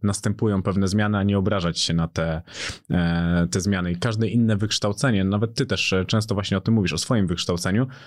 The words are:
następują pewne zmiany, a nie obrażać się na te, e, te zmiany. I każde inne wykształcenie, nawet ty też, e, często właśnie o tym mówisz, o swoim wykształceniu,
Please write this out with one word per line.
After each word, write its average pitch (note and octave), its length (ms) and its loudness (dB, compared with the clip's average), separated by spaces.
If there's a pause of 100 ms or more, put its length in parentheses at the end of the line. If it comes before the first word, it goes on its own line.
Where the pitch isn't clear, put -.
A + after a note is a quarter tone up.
następują G2+ 580 0
pewne G2 260 2
zmiany, G#2 300 0
a G2 60 0
nie G2+ 140 4
obrażać F#2+ 420 0
się - 140 -2
na E2 140 2
te, E2 340 -2 (500)
e, E2+ 600 2
te G2 100 0
zmiany. F2+ 300 0
I F2 40 -2
każde A2 340 0
inne A2+ 280 2
wykształcenie, G#2 640 0
nawet G#2 320 0
ty C#3 100 0
też, - 280 -2
e, F#2 120 2
często A2 280 0
właśnie G2 240 0
o F#2 40 -2
tym A2+ 120 2
mówisz, F#2 200 2
o D2+ 40 -4
swoim G#2+ 300 0
wykształceniu, F#2 600 0 (200)